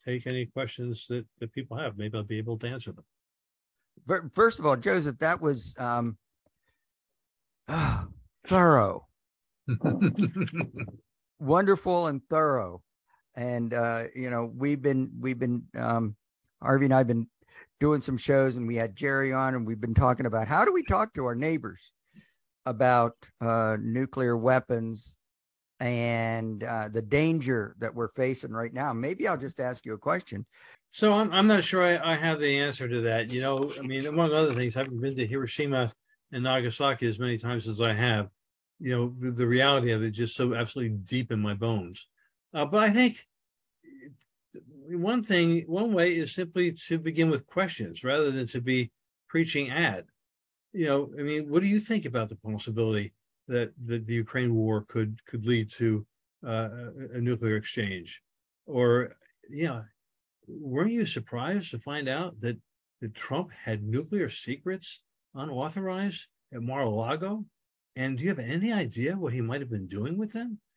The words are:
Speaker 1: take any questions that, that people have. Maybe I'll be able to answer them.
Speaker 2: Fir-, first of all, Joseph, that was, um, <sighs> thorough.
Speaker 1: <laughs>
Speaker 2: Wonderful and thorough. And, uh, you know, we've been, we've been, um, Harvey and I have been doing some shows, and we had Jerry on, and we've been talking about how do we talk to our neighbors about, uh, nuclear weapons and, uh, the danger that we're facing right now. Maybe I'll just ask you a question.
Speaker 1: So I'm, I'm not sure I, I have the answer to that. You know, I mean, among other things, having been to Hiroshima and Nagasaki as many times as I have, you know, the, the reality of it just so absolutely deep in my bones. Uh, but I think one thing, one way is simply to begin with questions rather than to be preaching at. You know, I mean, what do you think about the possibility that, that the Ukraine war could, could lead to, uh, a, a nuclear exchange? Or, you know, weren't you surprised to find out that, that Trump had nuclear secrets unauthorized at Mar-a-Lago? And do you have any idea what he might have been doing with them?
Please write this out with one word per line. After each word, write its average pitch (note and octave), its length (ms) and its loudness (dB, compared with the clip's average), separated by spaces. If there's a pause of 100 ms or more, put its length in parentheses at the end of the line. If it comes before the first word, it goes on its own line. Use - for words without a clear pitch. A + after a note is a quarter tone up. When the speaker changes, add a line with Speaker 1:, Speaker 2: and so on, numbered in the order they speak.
Speaker 1:
take B2 220 -6
any B2+ 200 -4
questions A#2+ 640 -8
that, A#2+ 180 -6 (140)
that A#2 120 -10
people A#2+ 240 -8
have. B2 220 -6
Maybe G#2+ 180 -6
I'll A2 80 -4
be G#2+ 140 -6
able A2+ 200 -6
to A#2 100 -6
answer A#2+ 240 -10
them. - 120 -20 (1040)
Speaker 2:
Fir-, E3+ 280 -2
first A3+ 260 4
of D#3 60 0
all, C#3 100 6
Joseph, D3 420 0
that E3 240 2
was, C#3+ 360 -2
um, A#2+ 380 -2 (1500)
<sighs> C3+ 400 0 (400)
thorough. D#3 580 6 (600)
Speaker 1:
<laughs> A#2+ 100 0 (1600)
Speaker 2:
Wonderful F3+ 640 4
and C#3 140 -2 (100)
thorough. B2+ 520 2 (520)
And, A#2+ 400 -2
uh, A#2 300 0 (100)
you B2+ 160 -6
know, A#2 260 -2
we've C#3 240 0
been, C3 300 2 (100)
we've B2+ 180 -2
been, B2 260 0 (120)
um, A#2 400 0 (460)
Harvey C3+ 240 4
and C3 80 6
I C3 40 8
have C3 100 6
been A#2 180 0 (540)
doing D3 200 4
some C3 160 -4
shows, C3+ 400 2
and B2 100 -4
we A#2 100 -2
had A2+ 200 -2
Jerry C3+ 360 0
on, C3 220 0
and A#2 120 -2
we've A2 140 -4
been A2+ 140 -2
talking B2+ 320 6
about A2 220 0
how E3+ 160 4
do G4+ 80 4
we F4+ 120 2
talk - 300 2
to C3+ 120 -2
our A#2+ 80 0
neighbors A#2+ 580 -4 (720)
about, A#2+ 520 4 (260)
uh, A2+ 380 2
nuclear B2 560 0
weapons A2+ 800 0 (640)
and, A2+ 840 -2
uh, A2+ 260 -4
the A2+ 120 -2
danger C3 760 2
that A2+ 160 -6
we're A#2 200 -2
facing B2+ 380 -2
right A#2 200 -6
now. C3 220 -4
Maybe E3 340 -4
I'll F3 80 0
just C3+ 240 -8
ask B2 240 -6
you A2+ 80 -8
a G#2+ 60 -8
question. C#3 480 -4 (440)
Speaker 1:
So G#3+ 220 4
I'm, G#3 180 4
I'm F#3+ 160 6
not G#3 160 8
sure F#3 220 4
I, E3 280 4
I D#3+ 40 2
have D#3 240 0
the C#3 180 4
answer C#3 300 -2
to A#2+ 140 0
that. A2+ 280 2
You B2 120 -2
know, C#3 360 0
I C#3 40 -12
mean, C3+ 240 -4
among D#3 260 2
other D3+ 220 4
things, A#2+ 200 0
having C3 240 -4
been C3+ 180 -2
to B2 100 0
Hiroshima C3 640 -2 (400)
and B2 120 -4
Nagasaki B2+ 600 0
as G#2+ 120 0
many B2 180 -2
times A2+ 320 -4
as A2 140 -2
I A2+ 100 4
have, G#2+ 380 2 (500)
you B2 160 -2
know, A#2+ 240 -2
the, B2+ 100 -4
the A#2+ 160 0
reality B2+ 460 4
of A2 100 0
it A2+ 100 -2
just A2 220 -4
so B2 200 0
absolutely A#2 420 -2
deep A#2 340 -4
in A2 100 0
my G#2 120 0
bones. G2+ 540 -4 (480)
Uh, D3+ 100 -2
but G3 180 4
I G#3+ 80 6
think A#3 360 4 (1600)
one F#3+ 340 0
thing, E3+ 440 4
one G3+ 260 0
way F3 240 4
is D#3+ 180 -2
simply F3+ 380 0 (160)
to E3 100 0
begin D#3+ 300 2
with D3 180 0
questions B2 560 -4
rather C#3+ 280 2
than C3 180 -2
to B2 120 -6
be B2 300 0 (380)
preaching D#3 420 0
at. B2+ 340 -2 (680)
You F3 140 0
know, C#3 320 2
I D3 40 -4
mean, D3 280 -2
what E3 120 4
do G3+ 60 2
you G#3 120 4
think G#3+ 260 -2
about A#2 220 -2
the G#2+ 80 -14
possibility G#2+ 760 -2 (360)
that, A#2+ 240 -2 (140)
that A#2 200 -4
the A#2 80 -2
Ukraine A#2 400 0
war A2 340 2
could, A2 380 -2
could A2+ 200 -8
lead A#2 260 2
to, G#2+ 340 0 (400)
uh, A2+ 240 -2
a, A#2+ 460 -12
a B2 40 -4
nuclear A#2 360 0
exchange? G2 680 -6 (440)
Or, B2 500 2 (340)
you C#3+ 140 -4
know, A#2+ 200 -4 (640)
weren't D3+ 460 -2
you A#3 140 0
surprised D#3+ 680 -6
to A#2+ 60 -8
find C#3+ 300 -8
out D3 320 -6
that, A#2 160 -4 (440)
that A2 140 -10
Trump E3+ 360 -6 (140)
had G#2+ 180 -4
nuclear D3+ 480 -2
secrets F3 680 -10 (340)
unauthorized E3 920 -6 (280)
at A#2 80 -8
Mar-a-Lago? C3+ 840 -2 (520)
And C3 220 -2
do C3 60 -2
you F#3+ 60 2
have D#3+ 80 -2
any E3 340 -2
idea D3+ 440 -2
what D#3+ 160 -4
he B2 80 -2
might A#2+ 200 -4
have B2+ 100 -8
been G2 180 -6
doing A2+ 300 -4
with G#3+ 140 -4
them? A3+ 260 -8 (180)